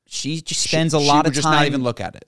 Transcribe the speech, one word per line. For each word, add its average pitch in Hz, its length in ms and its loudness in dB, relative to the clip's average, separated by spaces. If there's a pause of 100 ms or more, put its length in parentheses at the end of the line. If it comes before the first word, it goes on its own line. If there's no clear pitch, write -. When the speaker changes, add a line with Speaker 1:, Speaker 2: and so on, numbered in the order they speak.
Speaker 1:
She 156 360 -8
just - 180 -6
Speaker 2:
she, - 80 -4
Speaker 1:
spends 160 240 0
a 151 80 2
Speaker 2:
she 143 60 2
Speaker 1:
lot 147 180 6
Speaker 2:
would 160 40 0
Speaker 1:
of 143 40 2
Speaker 2:
just 143 140 -2
Speaker 1:
time 156 80 2
Speaker 2:
not 147 120 4
even 139 160 -2
look 117 200 -4
at 90 140 -10
it. - 120 -20